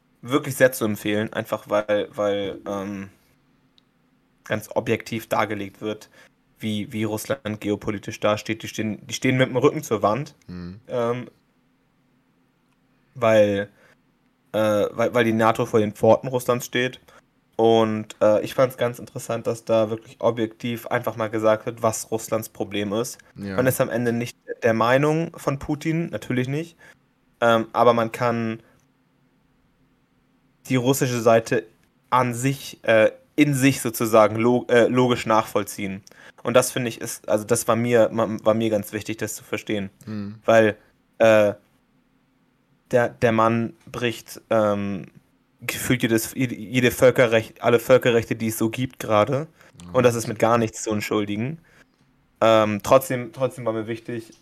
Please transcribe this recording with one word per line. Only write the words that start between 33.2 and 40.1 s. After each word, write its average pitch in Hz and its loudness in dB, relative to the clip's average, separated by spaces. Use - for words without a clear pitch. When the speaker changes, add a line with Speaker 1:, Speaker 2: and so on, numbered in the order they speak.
Speaker 1:
in 147 4
sich 135 2
sozusagen 110 4
lo-, 120 2
äh, 120 6
logisch 123 2
nachvollziehen. 104 -2
Und 117 -2
das 123 4
finde 123 -4
ich - -10
ist, - -12
also 107 0
das 117 -2
war 113 2
mir, 117 2
ma-, 107 -2
war 107 4
mir 113 -2
ganz 104 -4
wichtig, 110 -8
das - -8
zu - -18
verstehen. 104 -6
Speaker 2:
Mhm. 104 -12